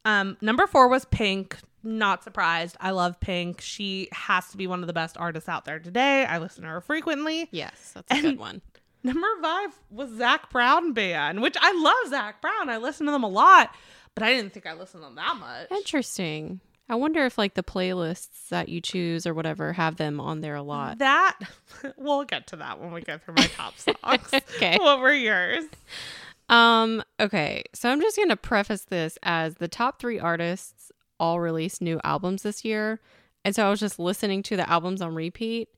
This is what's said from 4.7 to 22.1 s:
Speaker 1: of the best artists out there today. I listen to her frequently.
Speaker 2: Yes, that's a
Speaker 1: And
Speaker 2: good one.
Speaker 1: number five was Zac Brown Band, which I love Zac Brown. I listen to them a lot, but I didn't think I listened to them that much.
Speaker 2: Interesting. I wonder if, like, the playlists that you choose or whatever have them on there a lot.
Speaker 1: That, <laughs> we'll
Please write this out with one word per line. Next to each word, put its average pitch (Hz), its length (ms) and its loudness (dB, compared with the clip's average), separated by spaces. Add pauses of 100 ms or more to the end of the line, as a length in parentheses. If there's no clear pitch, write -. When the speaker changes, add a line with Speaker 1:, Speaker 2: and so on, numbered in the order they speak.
Speaker 1:
of 165 40 -8
the 175 60 -6
best 165 260 -4
artists 160 300 -6
out 165 160 -6
there 156 160 -8
today. 254 440 2
I 170 140 -2
listen 175 260 -10
to 160 40 -10
her 165 120 -8
frequently. 311 720 -4
Speaker 2:
Yes, - 420 -12
that's 185 160 -8
a 254 40 2
Speaker 1:
And 294 80 0
Speaker 2:
good 302 160 0
one. - 240 -12 (420)
Speaker 1:
number 302 220 0 (140)
five 339 300 -2 (200)
was 233 260 -10
Zac 254 340 0
Brown 285 420 2
Band, 180 500 0
which 320 180 2
I 349 120 6 (100)
love 370 280 4
Zac 214 300 -4
Brown. 359 280 -2
I 233 100 -2
listen 285 280 -4
to 294 60 0
them 269 120 0
a 208 40 0
lot, 285 460 8 (400)
but 214 80 -6
I 226 100 4
didn't 208 200 -2
think 185 140 -18
I 160 80 -12
listened 175 280 -18
to 147 60 -20
them 120 80 -20
that 302 220 -4
much. 120 340 -12
Speaker 2:
Interesting. 185 880 -4 (280)
I 233 60 -2
wonder 302 300 2
if, 247 140 -2
like, 202 160 0
the 185 100 -2
playlists 180 840 -4
that 175 180 -2
you 170 120 -8
choose 170 460 -4
or 165 80 -2
whatever 160 380 -4
have 165 240 -2
them 147 240 -4
on 156 200 -6
there 151 160 -8
a 143 60 -8
lot. 143 360 -8
Speaker 1:
That, 294 400 4 (300)
<laughs> - 280 -14
we'll 285 280 -2